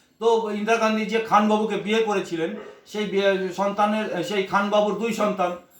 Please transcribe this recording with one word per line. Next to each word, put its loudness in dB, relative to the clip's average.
তো 2
ইন্দিরা 0
গান্ধী 0
যে 0
খান 4
বাবুকে 2
বিয়ে 0
করেছিলেন, -2
সেই -6
বিয়ে, 0
সন্তানের, 0
সেই -2
খান 0
বাবুর 2
দুই -2
সন্তান, 0